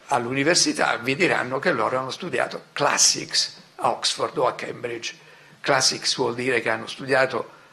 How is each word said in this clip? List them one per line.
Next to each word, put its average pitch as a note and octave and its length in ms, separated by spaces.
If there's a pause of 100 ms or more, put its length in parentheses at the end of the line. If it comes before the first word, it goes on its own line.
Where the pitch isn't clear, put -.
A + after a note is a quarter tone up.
all'università, C#3 920
vi A#2+ 180
diranno C3 440
che F3+ 140
loro A2+ 240
hanno C3 140
studiato - 600
classics - 880 (200)
a - 120
Oxford - 480
o C3 100
a A2 60
Cambridge. A#2 600 (460)
Classics - 560
vuol A#2+ 200
dire B2 260
che A#2+ 80
hanno A2+ 180
studiato C3 600 (240)